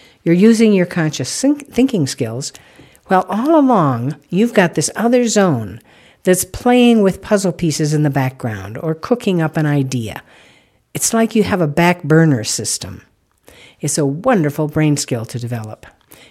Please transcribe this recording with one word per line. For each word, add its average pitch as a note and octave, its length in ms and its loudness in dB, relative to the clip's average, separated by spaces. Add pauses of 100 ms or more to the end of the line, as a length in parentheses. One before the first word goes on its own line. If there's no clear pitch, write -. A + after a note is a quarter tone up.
(240)
you're E3+ 120 2
using G#3+ 380 6
your F#3 120 2
conscious D#3 560 -4
think-, C#4+ 320 -2
thinking A#3+ 320 0
skills. A#2+ 480 -8 (560)
Well, F#3 180 2
all C4+ 320 2
along, D3+ 580 2 (120)
you've A3+ 240 0
got F3+ 220 2
this D3+ 200 -2
other A#3+ 320 2
zone D3+ 540 0 (420)
that's F3+ 200 2
playing A#3+ 580 2
with F#3+ 200 2
puzzle G3 320 0
pieces D#3 400 -2
in D3+ 100 2
the D3 60 2
background B2 680 -4
or D#3+ 140 -4
cooking F#3+ 480 -2
up D#3 140 -2
an D#3 100 0
idea. C3 560 -2 (720)
It's - 200 -4
like A3+ 220 0
you G#3+ 80 4
have F#3 180 -2
a D#3+ 60 2
back F3 360 0
burner D3+ 400 4
system. - 580 -8 (800)
It's - 180 -4
a D#3 80 0
wonderful D#3 640 0
brain D3 300 0
skill A#2+ 260 -6
to A#2 160 -10
develop. A2+ 460 -10 (460)